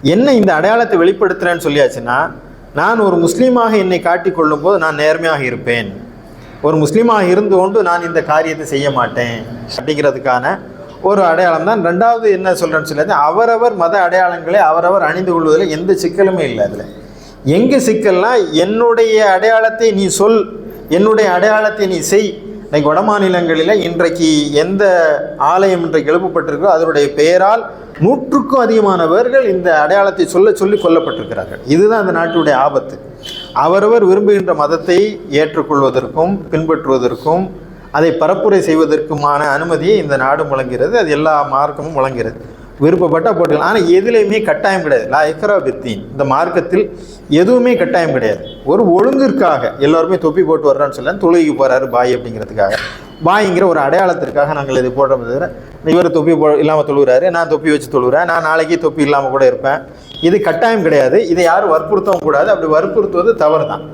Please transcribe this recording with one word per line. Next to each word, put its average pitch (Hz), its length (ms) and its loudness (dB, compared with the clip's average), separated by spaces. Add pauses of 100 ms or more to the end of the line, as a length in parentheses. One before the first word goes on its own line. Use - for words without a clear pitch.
(140)
என்ன 262 180 2
இந்த 202 220 2
அடையாளத்தை 214 440 0
வெளிப்படுத்துறேன்னு 175 680 0
சொல்லியாச்சுன்னா, 127 520 0 (560)
நான் 208 320 0
ஒரு 185 100 2
முஸ்லீமாக 233 640 2
என்னை 185 220 0
காட்டிக் 175 380 -2
கொள்ளும் 151 260 0
போது 196 140 2
நான் 156 240 -2
நேர்மையாக 160 420 0
இருப்பேன், 117 440 -4 (760)
ஒரு 156 140 0
முஸ்லீமாக 185 560 2
இருந்து 202 240 2
கொண்டு 196 260 2
நான் 175 260 -2
இந்த 160 140 -2
காரியத்தை 156 440 -2
செய்ய 143 240 -4
மாட்டேன் 120 460 -4 (400)
அப்படிங்கிறதுக்கான 135 800 -2 (480)
ஒரு 196 220 2
அடையாளம் 165 440 0
தான். 214 160 0
ரெண்டாவது 220 460 0
என்ன 185 300 0
சொல்றேன்னு 160 300 -2
சொல்லாது, 170 240 -2 (120)
அவரவர் 226 560 0
மத 220 180 0
அடையாளங்களை 175 600 0 (100)
அவரவர் 175 380 2
அணிந்து 180 240 -2
கொள்வதில் 160 440 0
எந்த 185 160 -2 (100)
சிக்கலுமே 185 460 0
இல்லை. 110 160 -2
அதுல 101 220 -8 (680)
எங்க 254 200 2
சிக்கல்னா, 202 540 2 (320)
என்னுடைய 226 540 2 (160)
அடையாளத்தை 220 600 2
நீ 196 120 0 (120)
சொல், 214 240 4 (480)
என்னுடைய 214 440 2
அடையாளத்தை 214 540 0
நீ 185 140 -2
செய். 202 300 0 (320)
இன்னைக்கு 147 280 0
வட 170 120 2
மாநிலங்களில 185 760 0
இன்றைக்கு 170 500 0 (240)
எந்த 190 300 0 (680)
ஆலயம் 185 360 2
இன்றைக்கு 151 260 0
எழுப்பப்பட்டிருக்கோ, 165 600 -2
அதனுடைய 160 340 2 (120)
பெயரால் 185 440 2 (380)
நூற்றுக்கும் 247 640 0
அதிகமானவர்கள் 220 840 2
இந்த 185 200 -2 (100)
அடையாளத்தை 185 480 2
சொல்ல 196 280 4
சொல்லி 202 220 0
கொல்லப்பட்டிருக்கிறார்கள். 120 920 -2
இதுதான் 202 380 2
அந்த 180 140 -2
நாட்டுடைய 165 460 0
ஆபத்து. 139 340 -2 (640)
அவரவர் 208 400 2
விரும்புகின்ற 196 500 2
மதத்தை 160 440 0 (340)
ஏற்றுக்கொள்வதற்கும் 143 1040 0 (160)
பின்பற்றுவதற்கும் 156 960 -2 (460)
அதை 160 200 2
பரப்புரை 185 480 2
செய்வதற்குமான 151 880 0
அனுமதியை 160 500 0
இந்த 147 180 -2
நாடு 143 280 0
வழங்குகிறது. 135 540 -4
அது 180 120 0
எல்லா 151 240 0 (200)
மார்க்கமும் 143 440 -4
வழங்குகிறது. 123 400 -4 (420)
விருப்பப்பட்டா 165 500 2
போட்டுக்கலாம். 165 400 0
ஆனா 214 100 0 (140)
எதுலையுமே 214 480 2
கட்டாயம் 190 420 -2
கிடையாது. 127 260 0
லா 147 100 0 (100)
இக்ரா 202 320 -2
ஃபித்தீன். 120 480 -6
இந்த 139 140 -4
மார்க்கத்தில் 170 600 0 (460)
எதுவுமே 240 460 4
கட்டாயம் 165 400 -2
கிடையாது. 110 260 -2 (220)
ஒரு 170 180 2 (140)
ஒழுங்கிற்காக 185 760 0 (140)
எல்லாருமே 165 380 2
தொப்பி 160 180 0
போட்டு 156 260 0
வர்றான்னு 139 300 0
சொல்ல 123 240 -4
தொழுகைக்கு 165 320 2
போறாரு 131 400 0
பாய் 123 220 2
அப்படிங்கிறதுக்காக, 107 600 -4 (480)
பாய்ங்கிற 190 420 2
ஒரு 165 140 2
அடையாளத்திற்காக 151 720 0
நாங்கள் 139 280 -2
இது 127 100 -2
போடுறோம். 131 360 0
தவிர 135 220 -4 (380)
இவர் 170 240 2
தொப்பி 160 240 2
போ-, 151 240 2
இல்லாம 151 300 2
தொழுகிறாரு, 139 420 2
நான் 170 220 -2
தொப்பி 156 200 0
வச்சு 147 180 -2
தொழுகிறேன், 139 400 0
நான் 165 180 -2
நாளைக்கு 160 300 0
தொப்பி 156 240 -2
இல்லாம 143 260 0
கூட 135 180 0
இருப்பேன், 135 360 0 (400)
இது 175 180 2
கட்டாயம் 208 460 0
கிடையாது. 147 320 2 (140)
இதை 180 120 0
யாரும் 175 300 2
வற்புறுத்தவும் 180 520 -2
கூடாது. 151 240 2
அப்படி 160 220 0
வற்புறுத்துவது 175 640 0
தவறு 151 380 0
தான். - 220 -10